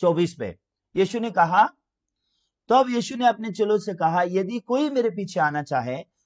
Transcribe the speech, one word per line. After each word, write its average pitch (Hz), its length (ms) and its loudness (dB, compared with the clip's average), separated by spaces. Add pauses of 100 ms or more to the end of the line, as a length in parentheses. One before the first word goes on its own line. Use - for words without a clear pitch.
चौबीस 170 340 2
पे 101 240 -10 (380)
यीशु 190 240 0
ने 226 100 -4
कहा, 180 360 4 (1000)
तब 254 200 6
यीशु 240 280 -4
ने 247 100 2
अपने 220 240 0
चेलों 208 280 0
से 208 160 -6
कहा, 165 280 0
"यदि 185 360 -2
कोई 277 320 -2
मेरे 240 200 0
पीछे 190 300 -6
आना 151 220 0
चाहे, 127 420 -4 (220)